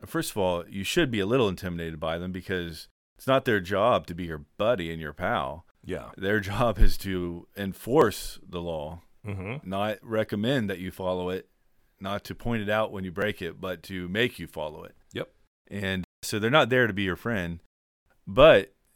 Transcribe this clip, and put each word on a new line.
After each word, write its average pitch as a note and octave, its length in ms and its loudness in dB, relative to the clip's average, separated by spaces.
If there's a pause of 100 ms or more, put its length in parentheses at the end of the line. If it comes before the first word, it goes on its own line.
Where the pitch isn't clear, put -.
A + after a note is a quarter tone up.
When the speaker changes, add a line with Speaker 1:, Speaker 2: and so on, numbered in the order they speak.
Speaker 1:
first D#3+ 280 -6
of - 60 -6
all, F2+ 300 2
you G2 160 -8
should D#3 280 2
be A2 80 0
a F#2+ 80 2
little A#2+ 200 4
intimidated E2+ 520 -4
by D#2+ 180 -2
them F2+ 140 -6
because F2+ 560 -6 (300)
it's - 100 -8
not C3+ 180 4
their A2 140 4
job F#2+ 480 2
to F2 80 -8
be F2+ 100 -8
your D#2 200 -8 (120)
buddy G2+ 340 0
and E2 80 -6
your D#2 140 -8
pal. F2 520 -4 (220)
Speaker 2:
Yeah. D2+ 300 -8
Speaker 1:
Their G2+ 220 2
job G2+ 400 0
is - 200 12
to F2+ 560 -4
enforce G#2 920 0
the F2 140 -8
law, E2+ 400 -8 (240)
Speaker 2:
Mm-hmm. G2+ 420 -10
Speaker 1:
not G2+ 360 -4
recommend A2 640 0
that F#2+ 80 -4
you F2+ 140 -8
follow F#2 400 -4
it, - 180 -8 (500)
not G2 260 -8
to F#2+ 100 -10
point A#2 260 -4
it G2+ 80 -6
out G#2+ 220 2
when F#2+ 120 -8
you F#2 80 -6
break G2+ 300 -4
it, E2 180 -8
but F2+ 240 -8
to F#2 240 -8
make A2+ 300 -2
you E2+ 80 -10
follow D#2 380 -10
it. - 100 -18 (200)
Speaker 2:
Yep. - 180 -8 (360)
Speaker 1:
And F#2+ 360 -4 (180)
so - 160 -6
they're G#2+ 140 0
not C#3 180 6
there B2+ 160 4
to G#2+ 80 -2
be G2 100 -4
your F2+ 120 0
friend. F2 440 -6 (680)
But C3 460 8 (220)